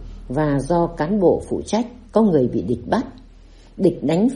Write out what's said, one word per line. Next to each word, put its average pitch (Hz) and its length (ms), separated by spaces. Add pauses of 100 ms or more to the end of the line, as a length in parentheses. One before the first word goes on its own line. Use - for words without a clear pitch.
(280)
và 143 320
do 170 280
cán 170 320
bộ 156 300
phụ 85 120
trách 233 260 (240)
có 214 100
người 156 260
bị 110 140
địch 117 280
bắt, 220 160 (720)
địch - 260
đánh 170 320